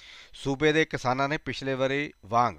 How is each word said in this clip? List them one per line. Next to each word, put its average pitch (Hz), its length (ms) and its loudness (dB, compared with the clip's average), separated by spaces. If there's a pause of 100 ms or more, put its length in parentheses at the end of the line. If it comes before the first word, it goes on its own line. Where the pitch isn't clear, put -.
(340)
ਸੂਬੇ 139 400 0
ਦੇ 160 120 4
ਕਿਸਾਨਾਂ 135 440 -2
ਨੇ 156 80 -2
ਪਿਛਲੇ 135 360 -6
ਵਰੇ 135 380 -2 (140)
ਵਾਂਗ 113 340 2